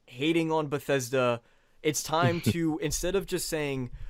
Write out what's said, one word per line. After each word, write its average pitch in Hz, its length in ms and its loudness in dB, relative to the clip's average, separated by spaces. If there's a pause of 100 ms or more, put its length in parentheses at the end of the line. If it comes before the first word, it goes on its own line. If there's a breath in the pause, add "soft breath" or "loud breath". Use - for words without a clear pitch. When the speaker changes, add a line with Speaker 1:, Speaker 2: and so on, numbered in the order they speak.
Speaker 1:
hating 160 460 0
on 156 160 2
Bethesda. 127 760 0 (400)
It's 151 220 0
time 170 380 2
Speaker 2:
<laughs> - 100 2
Speaker 1:
to, 165 300 0
instead 151 340 -2
of 190 100 0
just 170 240 -4
saying, 139 400 -2 (200 soft breath)